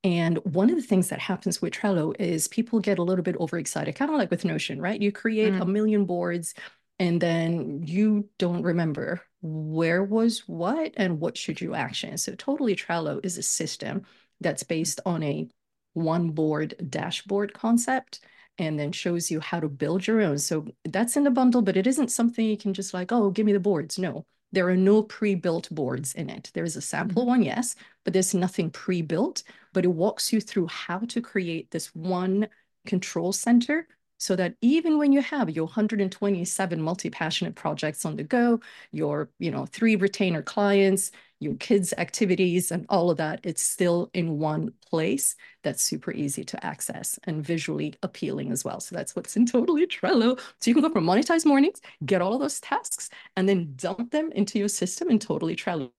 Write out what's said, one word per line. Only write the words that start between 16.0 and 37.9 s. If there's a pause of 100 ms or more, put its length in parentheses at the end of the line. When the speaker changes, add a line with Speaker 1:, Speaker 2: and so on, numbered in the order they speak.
Speaker 1:
board (140)
dashboard
concept (380)
and
then
shows
you
how
to
build
your
own.
So (180)
that's
in
the
bundle,
but
it
isn't
something
you
can
just
like,
"Oh,
give
me
the
boards."
No, (260)
there
are
no
pre-built
boards
in
it.
There
is
a
sample
Speaker 2:
Mm-hmm.
Speaker 1:
one,
yes, (280)
but
there's
nothing
pre-built, (300)
but
it
walks
you
through
how
to
create
this
one (400)
control
center (320)
so
that
even
when
you
have
your
hundred
and
twenty-seven
multi-passionate
projects